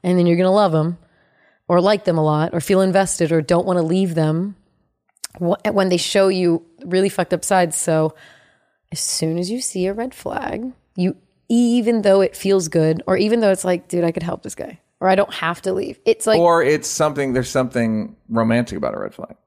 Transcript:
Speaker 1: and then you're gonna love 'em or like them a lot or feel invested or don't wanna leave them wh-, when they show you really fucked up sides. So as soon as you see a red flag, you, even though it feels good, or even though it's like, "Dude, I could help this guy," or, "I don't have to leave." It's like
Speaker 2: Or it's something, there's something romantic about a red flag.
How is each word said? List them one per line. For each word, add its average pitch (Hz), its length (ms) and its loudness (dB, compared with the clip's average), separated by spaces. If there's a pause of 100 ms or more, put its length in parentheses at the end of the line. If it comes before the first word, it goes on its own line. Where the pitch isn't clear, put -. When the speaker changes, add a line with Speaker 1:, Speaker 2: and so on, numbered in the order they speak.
Speaker 1:
and 180 160 2
then 175 80 4
you're 170 100 4
gonna 185 140 2
love 190 240 2
'em 160 220 -2 (720)
or 175 100 4
like 202 240 2
them 165 140 0
a 156 60 0
lot 151 300 0
or 170 60 -2
feel 190 220 2
invested 185 500 0
or 165 100 2
don't 165 240 0
wanna 180 180 0
leave 175 320 0
them 165 400 0 (840)
wh-, 170 160 0 (180)
when 196 140 2
they 180 100 2
show 196 300 2
you 180 360 0 (200)
really 185 240 0
fucked 185 260 -2
up 170 120 -6
sides. 180 320 2
So 160 360 0 (800)
as 165 80 -10
soon - 380 -4
as 180 120 -4
you 247 120 -6
see 185 240 -4
a 196 80 -2
red 240 200 -8
flag, - 600 -8 (240)
you, 180 180 0 (320)
even 233 540 2
though 196 180 4
it 185 160 0
feels 190 320 0
good, 160 400 0
or 185 80 0
even 214 240 0
though 208 120 2
it's 185 120 -2
like, 180 240 -2
"Dude, 175 160 -2
I 170 80 0
could 165 120 -8
help - 200 -8
this - 120 -14
guy," - 240 -14 (200)
or, 190 80 0
"I 190 80 4
don't 196 180 0
have 165 280 -6
to 190 120 -4
leave." - 320 -6
It's 226 220 2
like 220 120 4
Speaker 2:
Or 170 220 4
it's 147 280 0
something, 139 440 -2
there's 123 160 -2
something 117 680 -2 (140)
romantic 113 480 0
about 67 180 -4
a - 40 -8
red - 140 -10
flag. - 220 -16 (120)